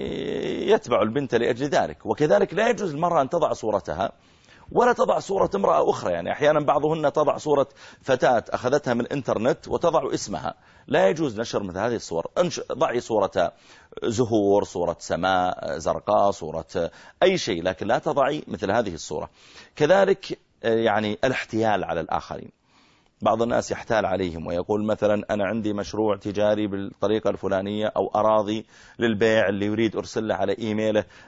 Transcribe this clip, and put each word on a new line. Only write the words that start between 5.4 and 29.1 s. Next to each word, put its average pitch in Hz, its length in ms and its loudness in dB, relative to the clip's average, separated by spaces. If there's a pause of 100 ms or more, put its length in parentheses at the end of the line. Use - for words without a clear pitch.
امرأة 185 340 2
أخرى. 120 240 0
يعني 87 180 -4
أحيانا 147 280 2
بعضهن 147 540 0
تضع 139 240 2
صورة 139 300 2 (340)
فتاة 127 480 2
أخذتها 127 440 0
من 120 80 0
الإنترنت 123 680 -2
وتضع 151 460 0
اسمها، 85 400 -6 (340)
لا 175 220 4
يجوز 147 300 -2
نشر 117 240 -4
مثل 90 140 -6
هذه 113 180 0
الصور. - 320 -4 (100)
انش-، 175 240 0 (120)
ضعي 127 260 0
صورة 98 540 0 (500)
زهور، 104 600 2
صورة 85 360 -4
سماء 90 800 -2
زرقاء، 90 540 0
صورة 80 600 -6 (320)
أي 185 140 4
شيء، 90 260 -4
لكن 92 240 -2
لا 123 120 2
تضعي 143 480 -2
مثل 98 240 -4
هذه 104 220 0
الصورة. 78 360 -8 (460)
كذلك، 190 640 2 (240)
آه، 113 120 2
يعني 107 480 2
الاحتيال 113 600 0
على 82 180 -4
الآخرين. 78 600 -8 (600)
بعض 107 200 2
الناس 117 300 0
يحتال 104 340 -2
عليهم 92 420 -2
ويقول 104 380 -2
مثلًا: 104 440 0
"أنا 101 160 -2
عندي 107 280 -2
مشروع 104 440 -2
تجاري 104 500 0
بالطريقة 101 600 -2
الفلانية 98 580 -2
أو 98 280 -2
أراضي 107 500 2 (340)
للبيع، 110 500 2